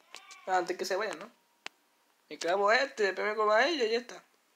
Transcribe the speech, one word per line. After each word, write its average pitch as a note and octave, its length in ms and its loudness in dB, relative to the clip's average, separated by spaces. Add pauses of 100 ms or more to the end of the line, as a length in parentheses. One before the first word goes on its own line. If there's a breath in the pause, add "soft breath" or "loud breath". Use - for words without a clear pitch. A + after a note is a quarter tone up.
(460)
Ah, F#3 120 2
antes F3+ 180 -2
que F#3 80 -4
se F#3+ 120 -2
vayan, G3 220 -4
¿no? - 100 -16 (1040)
Me D3+ 80 -14
clavo G3 340 2
este, B3+ 320 2
después F#3+ 220 0
me G#3 80 -2
clavo G#3+ 180 2
a A3+ 140 6
ella D4+ 180 0
y A3 60 0
ya A#3 80 0
está. - 240 -10 (340)